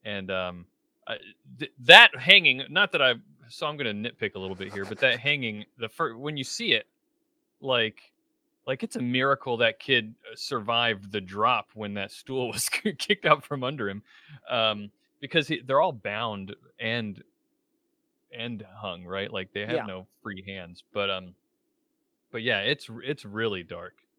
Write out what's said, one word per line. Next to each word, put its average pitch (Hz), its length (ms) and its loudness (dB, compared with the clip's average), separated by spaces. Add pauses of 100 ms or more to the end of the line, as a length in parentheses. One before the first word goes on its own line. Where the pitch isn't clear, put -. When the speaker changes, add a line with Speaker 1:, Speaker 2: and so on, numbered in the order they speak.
Speaker 1:
And, 98 240 -6
um, 90 360 -4 (420)
I, 113 80 -8 (420)
th-, 135 140 -8 (140)
that 196 300 12
hanging, 139 540 6
not 190 220 2
that 160 100 2
I, 127 120 6 (360)
so - 160 -8
I'm 151 120 -4
gonna 120 160 -2
nitpick 104 420 -6
a 98 40 -8
little 95 160 -6
bit 95 180 -10
here, 98 120 -6
but 107 140 -10
that 123 200 4
hanging, 120 460 -2 (140)
the 117 100 -6
fir-, 131 260 -6
when 143 220 -8
you 135 60 -6
see 214 300 0
it, 107 120 2 (760)
like, 120 500 -2 (560)
like, 131 160 -4
it's - 120 -8
a 226 60 -4
miracle 127 560 0
that 113 220 2
kid, 113 340 2 (180)
uh, 117 40 -16
survived 113 760 -2
the 104 80 -2
drop 104 540 0
when 104 220 -8
that 101 160 -6
stool 131 400 -6
<laughs> - 0 -
was - 180 -4
kicked - 560 -2
out 151 180 4
from 139 200 -6
under 127 260 -4
him, 101 140 -10 (480)
um, 110 400 0 (280)
because 143 280 0
he, 156 140 -2
they're 131 200 4
all 175 100 4
bound 104 640 -6 (240)
and, 113 440 -4 (1080)
and 117 320 -10 (120)
hung, 90 280 -10
right? 98 300 -6
Like, 95 180 -8
they 101 100 -6
have 107 100 -6
Speaker 2:
Yeah. 123 140 -2
Speaker 1:
no 95 220 -12 (140)
free 95 260 -10
hands. 90 360 -14 (100)
But, 101 160 0
um, 92 240 -6 (1000)
but 113 120 -8
yeah, 113 160 2
it's, 120 280 -2 (160)
it's 143 220 -6
really 104 380 -2
dark 87 320 -12 (240)